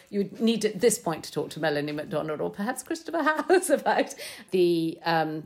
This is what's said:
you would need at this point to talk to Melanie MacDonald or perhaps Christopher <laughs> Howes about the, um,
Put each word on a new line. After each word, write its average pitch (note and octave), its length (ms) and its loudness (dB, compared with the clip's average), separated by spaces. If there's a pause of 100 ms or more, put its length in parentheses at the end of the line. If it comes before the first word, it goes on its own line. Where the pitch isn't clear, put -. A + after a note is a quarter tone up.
you G3+ 120 -2
would G3 200 -6
need A3+ 240 4
at G3+ 160 -2
this A3+ 180 6
point D#3+ 260 -4
to - 80 -14
talk - 180 -4
to D#3 100 -10
Melanie D3 320 0
MacDonald D3+ 480 -4
or F3 80 -2
perhaps G#3 340 -4
Christopher D#4+ 400 -6
<laughs> D4+ 260 0
Howes F#4 200 6
about A#3+ 460 2 (380)
the, E3+ 520 2
um, D#3+ 420 0